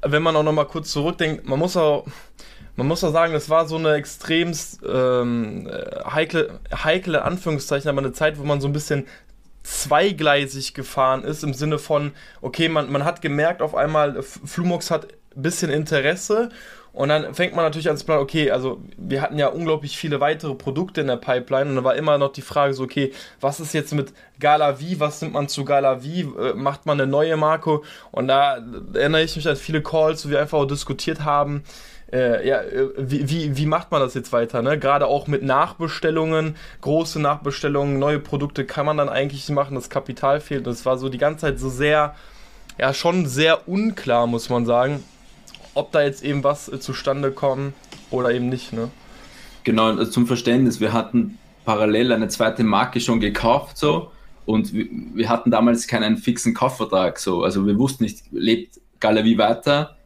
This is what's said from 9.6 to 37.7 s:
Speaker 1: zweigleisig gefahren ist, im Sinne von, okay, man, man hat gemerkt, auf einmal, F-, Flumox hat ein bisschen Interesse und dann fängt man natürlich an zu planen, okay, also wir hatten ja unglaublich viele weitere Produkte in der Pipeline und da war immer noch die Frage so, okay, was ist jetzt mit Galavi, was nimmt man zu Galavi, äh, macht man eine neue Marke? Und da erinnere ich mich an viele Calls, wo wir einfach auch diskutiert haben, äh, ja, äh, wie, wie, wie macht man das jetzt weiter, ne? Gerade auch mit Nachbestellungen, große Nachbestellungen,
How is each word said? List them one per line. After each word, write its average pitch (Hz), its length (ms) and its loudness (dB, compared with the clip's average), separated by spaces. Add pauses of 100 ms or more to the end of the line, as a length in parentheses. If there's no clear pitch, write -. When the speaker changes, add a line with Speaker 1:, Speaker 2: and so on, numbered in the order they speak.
Speaker 1:
zweigleisig 147 1080 0
gefahren 131 500 0
ist, 151 200 -6
im 143 100 -2
Sinne 147 240 -2
von, 147 360 -2 (280)
okay, 160 280 0
man, 147 220 0
man 143 140 0
hat 170 160 -4
gemerkt, 156 400 0
auf 151 140 -2
einmal, 151 420 2
F-, - 260 -10
Flumox 175 460 -2
hat 156 180 -2 (280)
ein 135 80 -10
bisschen 170 260 -2
Interesse 160 800 0 (440)
und 139 140 -2
dann 151 280 0
fängt 175 200 -2
man 170 80 2
natürlich 156 260 0
an 156 60 2
zu 143 100 -10
planen, 156 160 2
okay, 139 300 2
also 127 300 -2 (160)
wir 135 240 -2
hatten 151 160 -2
ja 143 100 2
unglaublich 156 500 -2
viele 147 220 -4
weitere 151 360 0
Produkte 156 440 -4
in 139 80 0
der 123 80 0
Pipeline 131 540 0
und 135 80 -2
da 123 60 -2
war 127 120 2
immer 147 220 2
noch 139 160 2
die 139 80 -14
Frage 139 320 0
so, 131 100 -4
okay, 135 300 -2 (260)
was 139 220 -2
ist 151 120 -10
jetzt 151 200 -4
mit 139 180 -2 (280)
Galavi, 147 600 2
was 147 220 -2
nimmt 160 120 -6
man 143 140 0
zu 139 160 -6
Galavi, 139 580 0
äh, 131 320 -2
macht 139 320 -4
man 143 140 0
eine 135 100 2
neue 156 280 2
Marke? 156 440 2 (300)
Und 123 160 -2
da 139 300 4 (360)
erinnere 156 300 4
ich 160 120 -4
mich 156 120 -4
an 143 80 2
viele 156 260 -4
Calls, 156 440 0
wo 143 60 -4
wir 143 100 2
einfach 151 160 0
auch 143 80 4
diskutiert 143 580 -4
haben, 147 400 0 (480)
äh, 123 340 2
ja, 131 160 2
äh, 135 360 -2
wie, 135 320 -2
wie, 151 260 -2
wie 151 120 0
macht 165 240 0
man 151 100 2
das 127 120 0
jetzt 127 200 -6
weiter, 117 280 0
ne? 143 160 2
Gerade 143 300 2
auch 139 200 0
mit 143 160 0
Nachbestellungen, 160 1120 0 (240)
große 160 400 0
Nachbestellungen, 143 760 0